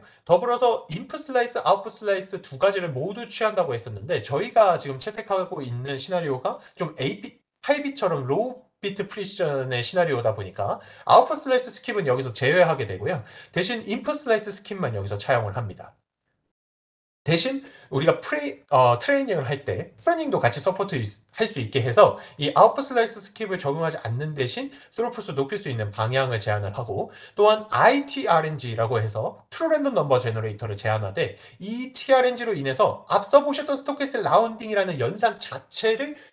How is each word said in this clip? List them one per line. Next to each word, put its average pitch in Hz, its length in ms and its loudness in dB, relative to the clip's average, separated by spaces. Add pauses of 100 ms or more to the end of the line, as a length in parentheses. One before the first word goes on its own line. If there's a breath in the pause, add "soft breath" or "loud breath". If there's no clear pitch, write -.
(240 soft breath)
더불어서 240 680 2
인풋 240 280 -10
슬라이스, 240 440 -2
아웃풋 196 300 2
슬라이스 190 480 -4
두 135 180 -16
가지를 180 340 0
모두 196 360 -6
취한다고 208 460 0
했었는데 117 480 -6
저희가 190 560 4
지금 135 200 -8
채택하고 185 640 -4
있는 127 380 -6
시나리오가 165 600 -4 (180 loud breath)
좀 165 220 -6
에잇 139 220 -4
빗, - 220 -18 (180)
팔 285 220 0
빗처럼 180 420 -2
로우 202 380 -2 (180)
비트 196 280 -6
프리시전의 139 760 -2
시나리오다 123 520 0
보니까 104 460 -6 (240 loud breath)
아웃풋 - 320 6
슬라이스 254 460 -2
스킵은 208 240 -2
여기서 127 260 0
제외하게 151 540 2
되고요. 104 360 -4 (300 loud breath)
대신 214 340 -2
인풋 269 280 -4
슬라이스 220 360 0 (120)
스킵만 175 320 -6
여기서 101 240 -6
차용을 113 400 0
합니다. 104 360 -10 (1300)
대신 254 400 0 (280 loud breath)
우리가 160 300 2
프레-, - 500 -6
어, 123 280 6
트레이닝을 240 480 0
할 139 200 -6
때 104 260 -6 (100)
프로닝도 330 360 0
같이 - 200 2
서포트 190 360 -2
있-, 113 260 -6 (120)
할 220 140 -2
수 143 140 -6
있게 117 220 -2
해서 - 360 8 (200 loud breath)
이 143 160 -2
아웃풋 220 280 8
슬라이스 226 380 0
스킵을 190 380 -6
적용하지 151 400 -2
않는 135 340 -4
대신 147 400 -4 (240 loud breath)
스루풋을 226 380 -4
높일 139 240 -2
수 - 100 -10
있는 110 220 -4
방향을 117 500 0
제안을 104 380 -2
하고 110 340 -6 (220 loud breath)
또한 214 360 6
아이티알엔지라고 156 1300 2
해서 110 500 -6
트루 330 180 -2
랜덤 294 240 2
넘버 147 260 4
제너레이터를 110 600 -6
제안하되 107 580 -2 (220 loud breath)
이 240 340 -8
티알엔지로 247 640 2
인해서 139 560 0
앞서 277 340 4
보셨던 285 320 -4
스토캐스틱 277 460 -4
라운딩이라는 202 760 0
연산 202 400 -2
자체를 226 800 -2 (160 loud breath)